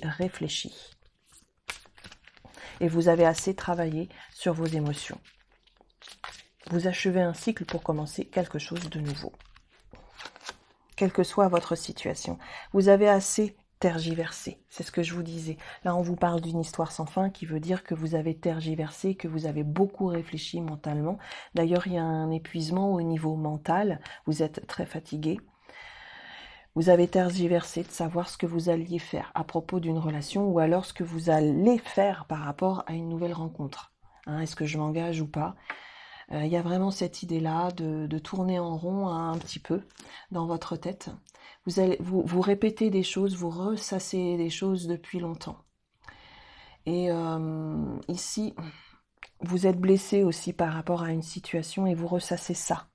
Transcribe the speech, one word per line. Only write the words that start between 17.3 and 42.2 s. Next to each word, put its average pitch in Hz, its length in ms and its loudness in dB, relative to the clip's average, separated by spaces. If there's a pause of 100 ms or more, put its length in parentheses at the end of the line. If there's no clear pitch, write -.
qui 175 160 -12
veut 156 120 -4
dire 180 240 -2
que - 140 -4
vous 160 180 -4
avez 160 240 0
tergiversé, 160 800 -2
que - 100 -10
vous 160 200 -4
avez 151 180 -2
beaucoup 190 420 0
réfléchi 170 540 -4
mentalement. 151 580 -4 (380)
D'ailleurs, 175 320 2
il 180 60 -2
y 175 40 0
a 165 60 0
un 160 260 0
épuisement 165 640 0
au 175 100 2
niveau 160 320 0
mental. 156 640 0 (240)
Vous 156 200 0
êtes - 240 -6
très - 180 -6
fatigué. 160 540 -4 (1400)
Vous 165 140 6
avez 175 180 10
tergiversé 175 720 2
de - 80 -8
savoir 170 380 -2
ce - 100 -14
que 185 80 -2
vous 170 220 0
alliez 170 320 0
faire - 340 -6
à 165 80 -2
propos 165 380 -2
d'une 165 180 0
relation 160 480 -2
ou 175 140 4
alors 170 240 4
ce - 100 -14
que - 80 -6
vous 165 260 -4
allez 160 500 6
faire 196 480 0
par 151 180 -6
rapport 185 420 0
à - 60 -8
une 165 160 -4
nouvelle 170 260 -2
rencontre. 160 580 -8 (340)
Hein, 151 160 -4
est-ce 156 120 -4
que 160 100 -2
je 151 140 -2
m'engage 160 420 -2
ou 156 60 -2
pas ? 151 300 -4 (720)
Euh, 151 140 -2
il 160 80 0
y 175 40 2
a 170 60 2
vraiment 185 300 2
cette 180 320 -4
idée-là 165 480 0
de, 156 340 -4
de 156 120 -4
tourner 185 420 0
en 170 160 -2
rond, 185 320 -2
hein, 165 240 -2
un 165 60 -2
petit - 200 -10
peu 185 240 -2 (480)
dans 170 160 -2
votre 165 300 -4
tête. 175 340 -8 (560)
Vous 180 120 0
allez, 185 220 6
vous, 180 240 2